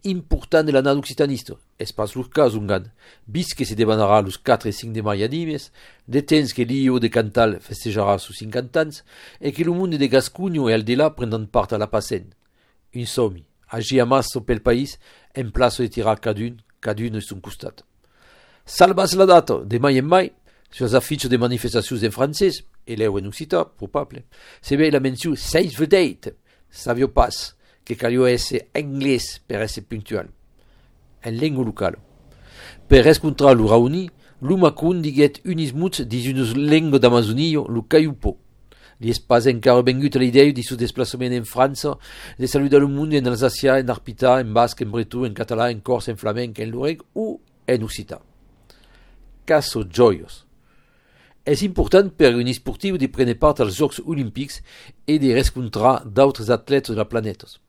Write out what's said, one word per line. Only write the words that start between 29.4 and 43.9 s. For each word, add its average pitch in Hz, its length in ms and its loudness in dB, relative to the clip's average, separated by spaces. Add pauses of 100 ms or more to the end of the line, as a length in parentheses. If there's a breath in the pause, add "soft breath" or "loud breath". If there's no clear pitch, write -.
per 107 140 -6
esse 107 220 -8
punctual. 104 440 -8 (960)
En 113 160 -8
lengua 135 260 -2
local. 98 320 -4 (920 loud breath)
Per 131 140 8
rescontra 143 520 6
lu 110 120 4
rauni, 131 420 2 (340 soft breath)
lu 160 160 0
macun 170 440 2
diguet 143 420 2
unis 160 280 -6
muts 156 300 -4
dis 120 240 -6
unus 131 280 -2
lengo 147 440 4
d'Amazonio, 120 680 2
lu 117 180 -4
caiupo. 151 500 0 (640 soft breath)
Li 117 100 -2
es 110 80 -2
pas 120 280 2
encara 123 400 4
vengut 135 280 0
a 131 40 0
l'idea 131 340 6
di 120 100 -6
su 127 140 -10
desplaçament 123 580 -4
en 117 100 -4
França, 135 520 -2 (420 loud breath)
de 127 80 -2
saludar 139 340 4
lo 143 80 4
monde 147 300 -2
en 127 80 0
alsacien, 131 580 0
en 123 60 -4